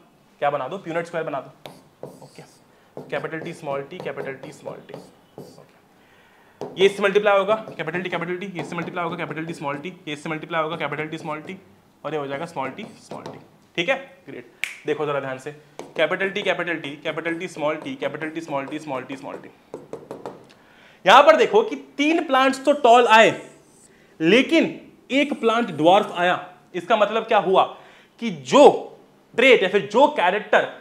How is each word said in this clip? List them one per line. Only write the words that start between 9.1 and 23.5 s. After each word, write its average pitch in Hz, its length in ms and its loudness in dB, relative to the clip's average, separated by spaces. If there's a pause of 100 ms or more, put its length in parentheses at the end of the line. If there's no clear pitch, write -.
capital 156 280 -8
T, 165 80 -10
small 147 240 -8
t, 147 80 -12
ये 170 280 -12
इससे 147 160 -10
multiply 160 340 -4
होगा, 160 120 -8
capital 151 340 -6
T, 160 120 -10
small 156 200 -10
t, 180 120 -14 (520)
और 147 80 -8
ये 156 60 -4
हो 139 80 -8
जाएगा 139 180 -8
small 135 240 -8
t, 160 160 -14 (160)
small - 220 -16
t। - 120 -16 (400)
ठीक 175 140 -2
है, 170 60 0 (340)
Great। 123 220 -16 (340)
देखो 147 200 -2
जरा 143 140 -2
ध्यान 131 180 -8
से, 147 140 -14 (460)
Capital 180 340 0
T, 196 120 -6
capital 170 360 -2
T, 143 240 -10
capital 165 360 -4
T, 180 80 -10
small 156 280 -4
t, 143 200 -10
capital 147 360 -6
T, 160 120 -10
small 139 220 -6
t, 147 140 -10
small 139 240 -8
t, 135 140 -12
small 135 180 -14
t। - 120 -16 (1600)
यहां 233 180 10
पर 320 120 8
देखो 220 280 4
कि 285 120 -6
तीन 311 480 -2
plants 262 420 0
तो 294 80 6
tall 247 340 6
आए, 214 340 6 (800)